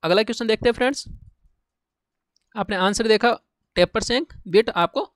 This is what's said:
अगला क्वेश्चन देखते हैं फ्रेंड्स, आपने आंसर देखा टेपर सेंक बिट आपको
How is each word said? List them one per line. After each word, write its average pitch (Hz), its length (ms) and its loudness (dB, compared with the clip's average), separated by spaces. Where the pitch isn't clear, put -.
अगला 180 200 2
क्वेश्चन 233 240 -4
देखते 220 220 2
हैं 240 40 0
फ्रेंड्स, 254 320 -2
आपने 208 220 -4
आंसर 202 300 0
देखा 220 260 4
टेपर 175 280 2
सेंक 262 300 -4
बिट 196 240 2
आपको 180 440 -2